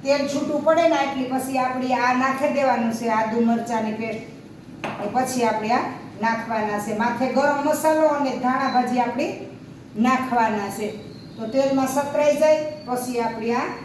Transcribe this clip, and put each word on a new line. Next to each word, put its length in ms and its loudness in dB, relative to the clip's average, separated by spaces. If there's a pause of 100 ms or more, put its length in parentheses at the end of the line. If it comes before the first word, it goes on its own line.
તેલ 280 2
છૂટું 340 -2
પડે 240 6
ને 160 4
એટલે 260 -2
પછી 280 -2
આપણી 340 0
આ 200 2 (100)
નાખી 340 0
દેવાનું 400 2
છે 220 -2
આદુ 260 2
મરચાંની 560 0
પેસ્ટ. 220 -6 (800)
એ 100 -4
પછી 360 0
આપણે 280 0
આ 80 0 (380)
નાખવાના 640 -2
છે. 180 -4
માથે 340 0
ગરમ 320 2
મસાલો 480 4
અને 140 0 (120)
ધાણા 320 0
ભાજી 300 2
આપણે 220 -2 (680)
નાખવાના 840 2
છે. 100 -4 (500)
તો 180 -8
તેલમાં 400 4
સતરાઈ 480 4
જાય 180 6 (240)
પછી 360 -2
આપણે 340 -2
આ 100 0 (200)